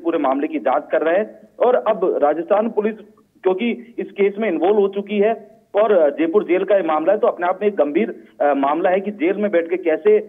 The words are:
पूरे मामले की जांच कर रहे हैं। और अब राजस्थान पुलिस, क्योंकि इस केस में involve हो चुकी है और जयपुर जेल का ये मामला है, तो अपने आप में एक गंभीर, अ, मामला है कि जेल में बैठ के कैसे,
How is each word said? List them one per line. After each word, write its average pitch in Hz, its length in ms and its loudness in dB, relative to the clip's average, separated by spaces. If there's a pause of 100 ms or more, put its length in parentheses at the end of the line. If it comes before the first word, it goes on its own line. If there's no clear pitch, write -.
पूरे 165 140 -2
मामले 139 300 -2
की 151 120 -6
जांच 131 320 0
कर 156 100 0
रहे 165 160 0
हैं। - 320 -6 (100)
और 240 160 4
अब 185 480 0
राजस्थान 170 460 0
पुलिस, 214 260 -4 (480)
क्योंकि 190 560 -2
इस 190 120 -8
केस 202 260 0
में 220 120 -2
involve 175 280 2
हो 196 100 4
चुकी 202 320 -4
है 220 340 0 (220)
और 196 440 4
जयपुर 165 240 2
जेल 175 200 0
का 196 120 2
ये 190 80 2
मामला 160 300 0
है, 214 60 0
तो 233 80 2
अपने 175 200 -2
आप 185 140 -2
में 208 60 0
एक 202 80 0
गंभीर, 156 480 -2 (180)
अ, 143 120 4
मामला 147 360 0
है 185 100 2
कि 202 120 -6
जेल 190 260 -2
में 208 140 -2
बैठ 165 180 0
के 180 80 -2
कैसे, 185 400 2 (120)